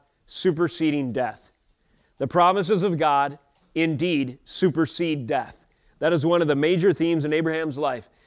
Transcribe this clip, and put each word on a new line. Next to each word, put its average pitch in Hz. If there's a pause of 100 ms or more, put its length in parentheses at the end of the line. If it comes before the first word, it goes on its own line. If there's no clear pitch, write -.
(280)
superseding 151
death. 120 (680)
The 139
promises 180
of 175
God 143 (340)
indeed 156
supersede 160
death. 123 (340)
That 160
is 156
one 170
of 156
the 143
major 170
themes 165
in 151
Abraham's 160
life, 135 (180)